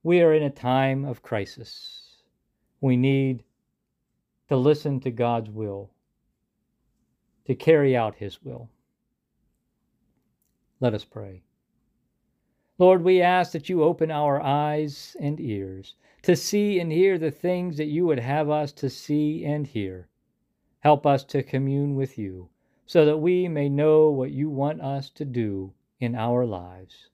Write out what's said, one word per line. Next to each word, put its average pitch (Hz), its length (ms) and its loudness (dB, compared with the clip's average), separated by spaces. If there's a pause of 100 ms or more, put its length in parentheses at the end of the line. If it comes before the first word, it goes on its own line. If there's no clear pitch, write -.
we 175 200 4
are 160 100 6
in 156 100 4
a 143 80 0
time 135 540 0
of 131 180 -10
crisis. - 1000 -10 (580)
We 131 160 2
need 135 480 0 (1040)
to 143 80 0
listen 143 440 0
to 131 100 -6
God's 117 400 -2
will, 101 400 -10 (1600)
to 131 80 -2
carry 143 420 4
out 110 200 -2
his - 260 -14
will. 120 260 -16 (2000)
Let 120 120 0
us 101 120 -8
pray. 98 380 -18 (1300)
Lord, 180 280 6
we 185 180 6
ask 180 300 2
that 160 160 -8
you 175 160 2
open 160 260 0
our 147 320 0
eyes 147 800 -4
and 147 180 -4
ears 98 560 -10 (280)
to 180 120 4
see 208 460 0
and 165 100 -4
hear 185 260 4
the 160 140 -2
things 180 460 -4
that 151 100 -4
you 160 200 -2
would 147 120 2
have 147 320 -2
us 151 220 -2
to 135 180 -6
see 151 540 -4
and 147 220 -4
hear. 92 420 -8 (720)
Help 147 260 4
us 139 180 2
to 135 180 -4
commune 139 520 -2
with 135 240 -6
you 92 300 -12 (380)
so 156 200 4
that 151 100 2
we 180 320 0
may 147 200 -2
know 156 420 4
what 135 200 -2
you 143 200 -4
want 147 320 -4
us 139 260 -8
to - 160 -12
do 104 480 -6 (280)
in 120 140 -4
our 120 300 0
lives. 92 680 -12